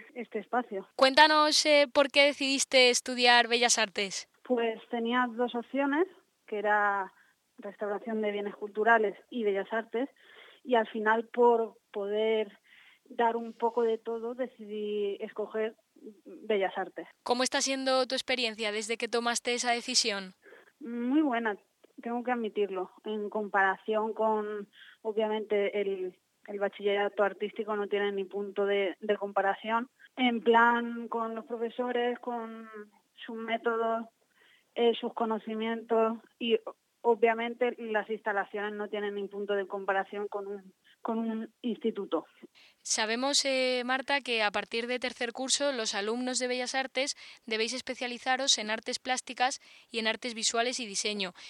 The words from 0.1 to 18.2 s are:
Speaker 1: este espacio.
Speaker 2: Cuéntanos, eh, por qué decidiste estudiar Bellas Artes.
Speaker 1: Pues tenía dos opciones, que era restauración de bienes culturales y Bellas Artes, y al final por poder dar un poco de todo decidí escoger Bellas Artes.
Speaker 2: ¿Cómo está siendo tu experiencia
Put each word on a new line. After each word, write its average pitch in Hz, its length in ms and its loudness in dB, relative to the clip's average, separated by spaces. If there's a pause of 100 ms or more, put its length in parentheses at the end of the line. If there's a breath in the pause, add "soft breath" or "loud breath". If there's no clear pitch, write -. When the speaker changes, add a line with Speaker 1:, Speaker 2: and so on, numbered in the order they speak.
Speaker 1:
este 226 240 -8
espacio. 208 460 -4 (120)
Speaker 2:
Cuéntanos, 302 680 6
eh, 294 280 6
por 285 160 4
qué 285 160 6
decidiste 269 640 4
estudiar 240 580 4
Bellas 240 300 4
Artes. 208 500 -2 (160)
Speaker 1:
Pues 233 340 0 (120)
tenía 240 400 0
dos 233 260 -2
opciones, 277 520 0 (380)
que 208 140 -6
era 202 540 2 (440 soft breath)
restauración 208 640 -6
de 208 120 0
bienes 202 240 -6
culturales 214 580 2 (140)
y 233 160 -4
Bellas 196 260 0
Artes, 226 380 -4 (560 loud breath)
y 247 100 2
al 220 140 2
final 220 400 0
por 233 480 4 (160)
poder 214 580 0 (540 soft breath)
dar 233 320 0
un 233 160 -8
poco 233 300 0
de 226 140 2
todo 226 380 -6
decidí 208 840 -4
escoger 220 540 -4 (500)
Bellas 196 520 -2
Artes. 175 300 -8 (160)
Speaker 2:
¿Cómo 247 200 0
está 269 180 0
siendo 262 460 2
tu 262 80 -4
experiencia 226 560 -2